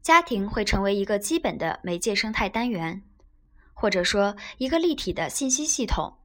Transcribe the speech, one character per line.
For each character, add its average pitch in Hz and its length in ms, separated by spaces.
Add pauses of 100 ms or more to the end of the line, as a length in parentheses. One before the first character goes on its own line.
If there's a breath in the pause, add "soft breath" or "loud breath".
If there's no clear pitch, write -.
家 339 220
庭 208 260
会 214 160
成 196 160
为 196 140
一 196 100
个 208 140
基 320 180
本 226 180
的 - 280
媒 175 160
介 202 160
生 220 180
态 196 160
单 233 180
元， 180 360 (720 soft breath)
或 208 160
者 180 120
说 202 320 (220 loud breath)
一 262 100
个 330 120
立 330 160
体 - 180
的 165 160
信 262 220
息 302 160
系 - 180
统。 - 400